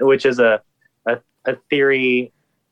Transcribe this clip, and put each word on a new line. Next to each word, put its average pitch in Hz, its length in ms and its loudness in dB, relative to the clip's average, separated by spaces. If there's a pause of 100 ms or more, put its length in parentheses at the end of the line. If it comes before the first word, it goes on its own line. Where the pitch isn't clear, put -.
which 135 240 2
is 127 120 0
a, 113 240 2 (460)
a, 117 100 -4 (280)
a 127 100 -4 (140)
theory 131 640 -2 (380)